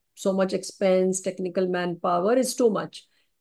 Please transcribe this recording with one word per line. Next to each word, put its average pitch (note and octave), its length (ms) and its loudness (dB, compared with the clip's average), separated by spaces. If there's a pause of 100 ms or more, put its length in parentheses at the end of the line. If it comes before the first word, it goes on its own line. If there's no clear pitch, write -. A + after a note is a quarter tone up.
(160)
so G3 160 -2
much F#3+ 220 0
expense, F#3 680 0
technical F#3 480 -4
manpower F3+ 680 0
is B3+ 200 0
too B3 120 4
much. E3 380 -6 (340)